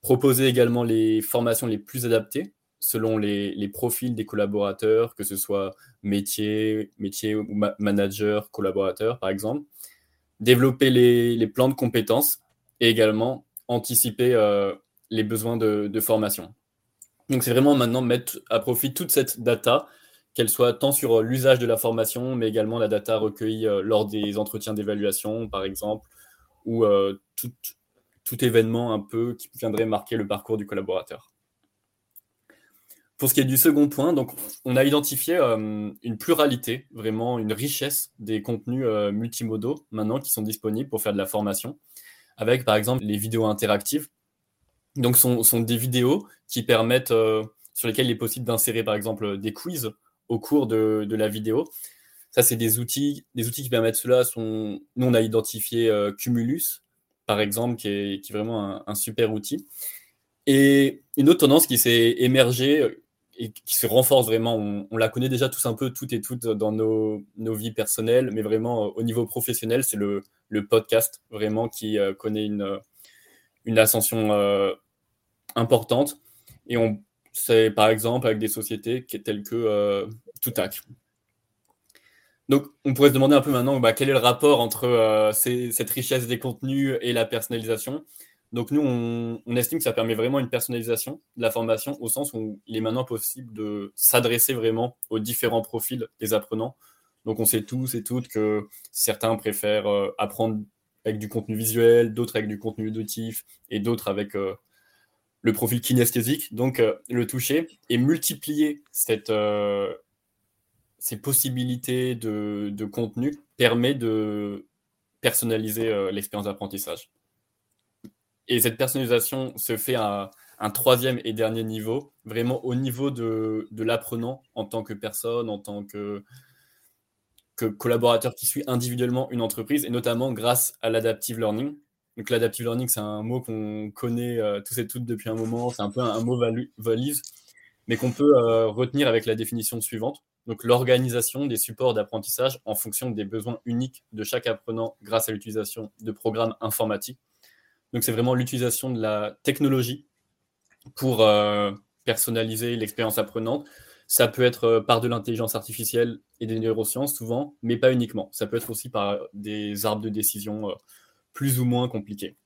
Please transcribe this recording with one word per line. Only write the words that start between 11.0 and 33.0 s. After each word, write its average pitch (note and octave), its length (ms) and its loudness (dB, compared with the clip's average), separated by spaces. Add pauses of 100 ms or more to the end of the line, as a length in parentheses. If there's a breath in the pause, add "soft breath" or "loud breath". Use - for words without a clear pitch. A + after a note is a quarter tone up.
les A2+ 120 2
plans B2+ 200 2
de C3+ 60 2
compétences B2 680 0 (400)
et A#2 100 6
également A2 560 2 (220)
anticiper, A#2+ 680 2
euh, G2+ 400 4 (360)
les A2 140 0
besoins A2+ 340 -2
de, G#2 300 2
de G#2+ 120 -2
formation. G#2 540 0 (760)
Donc, C3 140 0
c'est A#2+ 80 0
vraiment C#3 240 6
maintenant B2 260 2
mettre B2 380 -2 (100)
à A2+ 100 2
profit B2+ 340 -2
toute - 180 -6
cette - 300 0
data, A#2+ 460 2 (460 soft breath)
qu'elle A#2 160 0
soit B2 240 4
tant C#3 180 0
sur, A#2 280 2
euh, A2 40 2
l'usage B2+ 360 4
de A#2+ 60 0
la A2+ 120 2
formation, A#2+ 580 -2
mais A2+ 140 0
également A2 300 -2
la G#2 100 0
data A2 280 0
recueillie, A2 480 -2
euh, G2+ 160 2
lors G#2+ 240 2
des G#2 320 -4
entretiens G#2+ 360 -6
d'évaluation, G#2 760 -4
par G2 160 -6
exemple, G#2 460 -6 (560 soft breath)
ou, A2+ 180 2
euh, G2 380 4 (160)
tout, - 160 -10 (720)
tout - 180 -4
événement A#2 500 4
un G#2+ 60 -2
peu A#2 360 -4
qui - 200 -20
viendrait A2+ 300 -2
marquer A2 320 -2
le G2+ 100 -2
parcours G#2 300 -4
du G#2 80 -6
collaborateur. G2 680 -6 (1900 soft breath)